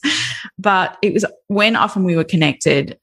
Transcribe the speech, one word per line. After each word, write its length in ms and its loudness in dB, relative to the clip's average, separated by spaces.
But 420 0
it 100 0
was 140 -6
when 280 2
often 280 0
we 120 2
were 80 2
connected 800 0